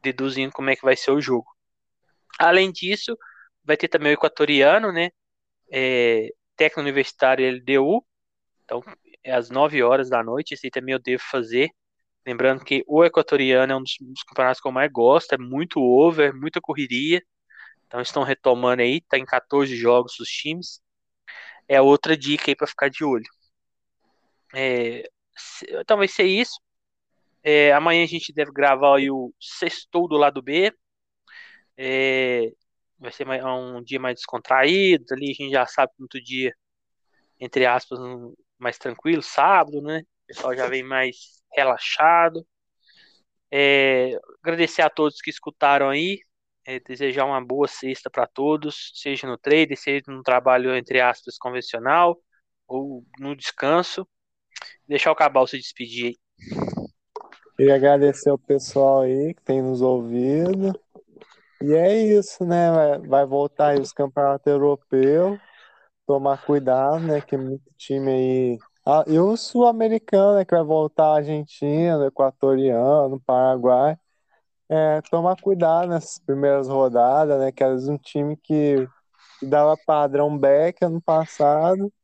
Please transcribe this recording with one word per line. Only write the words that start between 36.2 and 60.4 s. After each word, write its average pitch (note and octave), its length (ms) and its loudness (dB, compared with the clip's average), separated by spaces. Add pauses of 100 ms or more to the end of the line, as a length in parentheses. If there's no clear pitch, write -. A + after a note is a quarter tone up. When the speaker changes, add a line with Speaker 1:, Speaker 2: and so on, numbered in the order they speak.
Speaker 1:
dia, B2+ 320 -6 (840)
entre B2+ 260 -2
aspas, B2 340 -2
um, B2 360 -16 (220)
mais B2 200 -8
tranquilo, D3+ 440 -4
sábado, D3 600 2
né? D#3 200 -8 (220)
O - 40 -20
pessoal - 280 -8
já B2+ 120 -4
vem B2+ 160 -6
mais C3 580 -6 (120)
relaxado. D#3+ 920 2 (1040)
É, C3+ 680 2 (240)
agradecer E3+ 380 -2
a D3+ 80 4
todos D3+ 320 -2
que - 80 -10
escutaram C#3+ 600 0
aí, E3+ 300 -4 (460)
é, C3 140 -12
desejar C3 460 -4
uma C3+ 180 -4
boa C3+ 240 -2
sexta - 420 -10
pra B2 180 -4
todos, D3+ 680 -4
seja C#3 300 -8
no B2 120 -8
trader, D3+ 400 2
seja C#3 320 -4
no C3+ 120 -14
trabalho, B2+ 540 2
entre B2+ 240 -2
aspas, B2 380 -2
convencional, B2+ 840 -2 (480)
ou C3 380 -10 (120)
no C#3 180 -10
descanso. E3 720 -4 (800)
Deixar C#3+ 260 0
o D#3 40 0
Cabal C#3 320 2
se C#3 100 -10
despedir A#2+ 500 -10
aí. A#2+ 100 -8 (1400)
Speaker 2:
Queria C#3 200 6
agradecer C#3+ 540 4
ao C#3 80 2
pessoal C3+ 640 0
aí C3+ 320 -2
que - 80 -20
tem C3+ 200 -2
nos B2+ 200 -2
ouvido. C3+ 960 -2 (840)